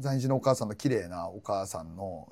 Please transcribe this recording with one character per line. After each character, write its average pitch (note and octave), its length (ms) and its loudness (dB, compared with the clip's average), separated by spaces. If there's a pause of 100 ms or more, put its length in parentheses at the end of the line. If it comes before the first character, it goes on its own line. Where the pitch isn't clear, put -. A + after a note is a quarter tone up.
在 C3+ 180 0
日 B2+ 80 2
の C3+ 100 4
お B2+ 40 2
母 C3 160 6
さ A#2 80 -2
ん G#2+ 40 -2
の G#2 60 -4
綺 C#3+ 140 2
麗 G#2+ 180 2
な F2 220 -4
お F#2+ 120 -10
母 G2 260 0
さ E2+ 160 -6
ん E2 120 -12
の、 F2+ 380 -8